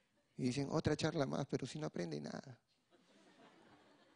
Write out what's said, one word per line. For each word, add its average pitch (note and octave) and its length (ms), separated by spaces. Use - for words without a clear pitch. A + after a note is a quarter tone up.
Y - 60
dicen, B2+ 280
"Otra D#3 240
charla D#3 300
más, C#3+ 220
pero - 200
si - 100
no D3+ 100
aprende D#3+ 340
nada". - 360